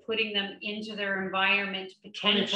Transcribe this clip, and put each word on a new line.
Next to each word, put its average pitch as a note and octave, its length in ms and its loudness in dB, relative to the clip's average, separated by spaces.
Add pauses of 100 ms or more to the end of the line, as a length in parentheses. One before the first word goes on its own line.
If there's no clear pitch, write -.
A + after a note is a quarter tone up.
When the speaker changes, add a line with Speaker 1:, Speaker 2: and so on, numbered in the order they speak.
Speaker 1:
putting G#3+ 260 0
them G3+ 300 -2
into G#3+ 320 -6
their G3 300 -2
environment F#3+ 680 2 (240)
Speaker 2:
Twenty-four G3+ 420 4